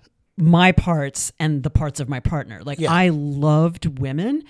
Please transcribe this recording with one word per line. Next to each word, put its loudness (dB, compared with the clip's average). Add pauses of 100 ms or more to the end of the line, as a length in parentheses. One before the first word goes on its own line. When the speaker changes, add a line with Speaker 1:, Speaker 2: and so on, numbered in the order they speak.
(380)
Speaker 1:
my 6
parts -2
and 0
the -4
parts 0
of -6
my -4
partner. -6
Like, -10
Speaker 2:
Yeah. 0
Speaker 1:
I 4
loved 0
women -4